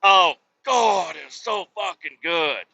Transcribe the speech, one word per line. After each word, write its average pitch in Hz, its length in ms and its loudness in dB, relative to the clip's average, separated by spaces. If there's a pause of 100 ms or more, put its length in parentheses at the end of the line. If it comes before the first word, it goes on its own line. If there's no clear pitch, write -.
Oh, 185 320 4 (300)
God, 208 520 0 (100)
it's 135 100 -20
so 208 300 -8 (100)
fucking 170 460 -10
good. 156 360 -2 (160)